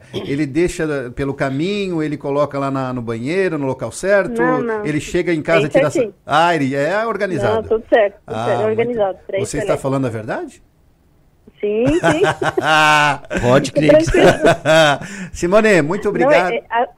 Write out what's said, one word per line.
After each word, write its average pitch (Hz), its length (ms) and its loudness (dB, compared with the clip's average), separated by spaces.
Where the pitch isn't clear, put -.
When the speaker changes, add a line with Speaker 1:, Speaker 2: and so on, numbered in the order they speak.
Speaker 1:
ele 156 320 -4
deixa 147 680 -4
pelo 139 180 -4
caminho, 165 720 -4
ele 147 140 -6
coloca 143 420 -2
lá 139 100 -2
na, 131 240 -4
no 127 80 -6
banheiro, 151 560 -4
no 143 80 -4
local 127 260 -6
certo? 202 480 0
Speaker 2:
Não, 254 220 0
não. 220 240 -6
Speaker 1:
Ele 151 160 -2
chega 175 320 -2
em 156 80 -2
casa 165 240 0
e - 40 -4
Speaker 2:
Tem - 120 2
Speaker 1:
tira 147 80 2
Speaker 2:
certinho. 240 240 -2
Speaker 1:
sa-, 160 240 2
ah, 175 80 2
ele 139 200 -2
é 175 320 0
organizado. 208 560 -2
Speaker 2:
Não, - 40 -14
tudo 226 120 -10
certo, 302 220 4
tudo - 140 -12
Speaker 1:
Ah, 220 80 -4
Speaker 2:
certo, 226 160 0
é 214 40 -2
Speaker 1:
muito. 220 140 -2
Speaker 2:
organizado. 226 460 -2
Três 196 240 -6
Speaker 1:
Você - 80 -8
está 214 80 -4
Speaker 2:
seletos. - 160 -2
Speaker 1:
falando 135 240 -2
a 123 60 -4
verdade? 165 500 -10
Speaker 2:
Sim, 214 280 0
sim. 320 340 0
Speaker 1:
<laughs> 151 800 2
Speaker 3:
Pode 127 300 2
crer 285 260 6
que 320 140 2
Speaker 2:
Tranquilo. - 160 6
Speaker 1:
<laughs> 165 560 0
Simone, 196 480 4
muito 165 220 -4
Speaker 2:
Não, 208 80 -2
Speaker 1:
obrigado. 269 400 2
Speaker 2:
é, 233 60 -2
é, - 120 -6
a, 233 180 0